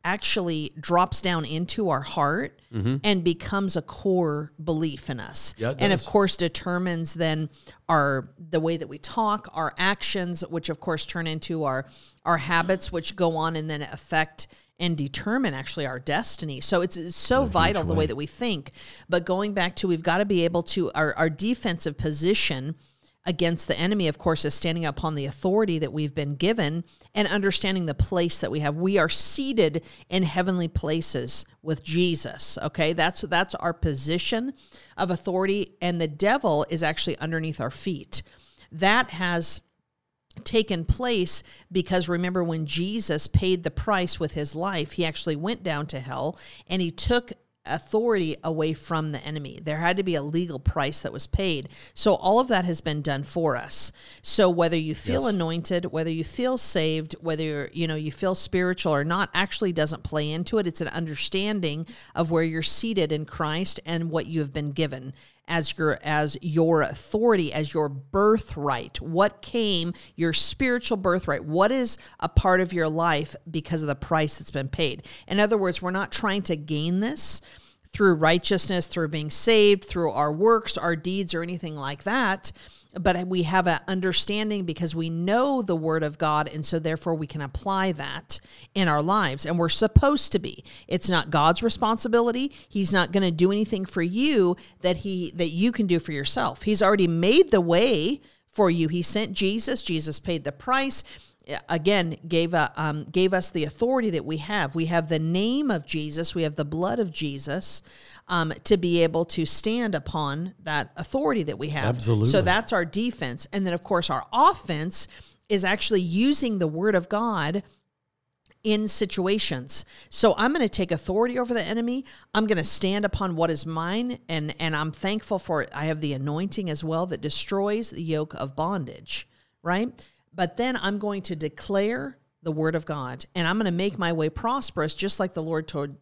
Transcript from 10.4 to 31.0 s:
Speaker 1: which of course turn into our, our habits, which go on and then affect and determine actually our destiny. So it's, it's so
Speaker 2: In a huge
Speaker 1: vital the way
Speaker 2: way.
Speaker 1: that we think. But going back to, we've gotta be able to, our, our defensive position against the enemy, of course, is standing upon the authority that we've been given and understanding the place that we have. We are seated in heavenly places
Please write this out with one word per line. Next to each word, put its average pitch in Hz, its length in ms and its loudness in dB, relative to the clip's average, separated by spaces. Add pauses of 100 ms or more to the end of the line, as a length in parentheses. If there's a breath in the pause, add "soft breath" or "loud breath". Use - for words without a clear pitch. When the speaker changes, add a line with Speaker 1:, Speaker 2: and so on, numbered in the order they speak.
Speaker 1:
which 165 260 -6
of 156 100 -6
course 160 280 -4
turn 170 200 -6
into 160 380 -4
our, 135 220 -2 (400 loud breath)
our 170 100 4
habits, 170 560 0
which 175 240 -6
go 165 200 2
on 160 200 0
and 156 140 -4
then 147 100 -6
affect - 680 -4 (300 soft breath)
and 170 200 0
determine 196 560 -2
actually 135 320 -6
our 127 120 -6
destiny. 147 600 -4
So 175 220 2
it's, 180 160 -2
it's 170 180 -8
so - 200 2
Speaker 2:
In 269 40 6
a 269 60 2
huge 190 80 -4
Speaker 1:
vital 170 300 4
the 160 100 0
way 160 60 2
Speaker 2:
way. 156 80 4
Speaker 1:
that 113 80 -4
we 147 100 -6
think. 196 460 -4 (360 loud breath)
But 175 160 2
going 196 300 0
back 180 220 0
to, 190 120 0
we've 165 140 2
gotta 180 240 2
be 180 180 4
able 170 200 2
to, - 280 0
our, 151 220 0
our 165 160 2
defensive 170 680 -2
position 156 800 0 (520 soft breath)
against 170 420 0
the - 100 0
enemy, 180 300 2
of 147 80 -2
course, 160 300 0
is 139 80 0
standing 165 320 -2
upon 156 280 -2
the 139 120 -4
authority 185 540 0
that 147 120 -2
we've 151 220 -4
been 147 200 -2
given 170 480 0 (320 soft breath)
and 208 140 2
understanding 190 560 2
the 147 100 -2
place 175 460 2
that 101 100 -2
we 147 100 -2
have. 147 160 0
We 190 200 2
are 165 140 4
seated 220 720 2 (260 loud breath)
in 185 140 2
heavenly 180 460 0
places 151 760 -2 (160 soft breath)